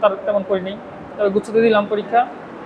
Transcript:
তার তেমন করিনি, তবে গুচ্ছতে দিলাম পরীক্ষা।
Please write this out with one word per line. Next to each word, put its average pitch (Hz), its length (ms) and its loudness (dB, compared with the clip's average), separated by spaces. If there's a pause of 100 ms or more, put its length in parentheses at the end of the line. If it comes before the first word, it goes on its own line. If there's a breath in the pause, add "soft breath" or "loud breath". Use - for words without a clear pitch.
তার 214 100 4 (140)
তেমন 202 240 0
করিনি, 190 280 -2 (420)
তবে 208 120 2
গুচ্ছতে 208 300 0
দিলাম 214 300 4
পরীক্ষা। 220 360 2 (400)